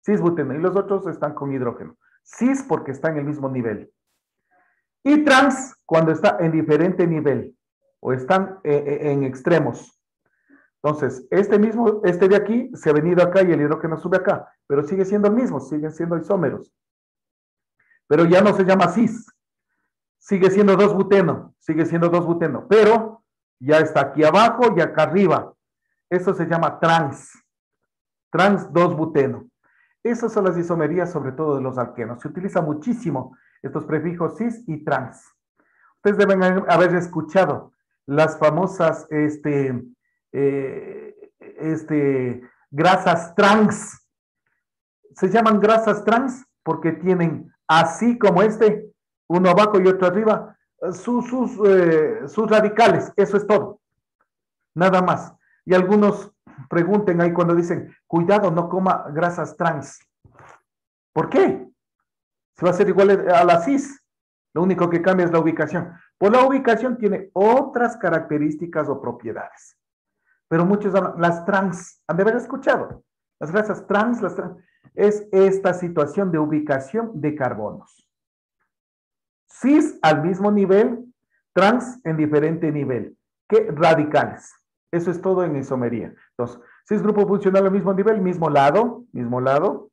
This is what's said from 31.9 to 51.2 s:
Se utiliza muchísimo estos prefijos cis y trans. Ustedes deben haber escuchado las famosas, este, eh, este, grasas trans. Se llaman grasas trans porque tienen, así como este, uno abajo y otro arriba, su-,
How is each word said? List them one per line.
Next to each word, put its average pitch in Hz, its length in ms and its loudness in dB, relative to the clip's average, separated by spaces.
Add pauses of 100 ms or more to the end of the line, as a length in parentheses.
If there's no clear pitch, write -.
Se 156 60 -14
utiliza 185 340 -4
muchísimo 151 760 -6 (280)
estos 147 220 -8
prefijos 156 520 -6
cis 226 300 -8
y 160 160 -10
trans. - 500 -8 (600)
Ustedes 202 220 0
deben 190 260 2 (260)
haber 170 240 4
escuchado 165 800 -2 (320)
las 156 320 0
famosas, 160 720 0
este, 143 760 -2 (480)
eh, - 1080 -6
este, 143 1080 -4 (220)
grasas 175 640 0
trans. 208 720 2 (1080)
Se 190 140 -2
llaman 220 300 4
grasas 214 440 2
trans 233 420 -2 (160)
porque 160 300 -4
tienen, 170 600 -2 (160)
así 165 520 2
como 185 240 4
este, 214 440 0 (400)
uno 180 220 2
abajo 208 320 4
y 185 60 4
otro 185 200 2
arriba, 208 480 0 (360)
su-, 240 320 -4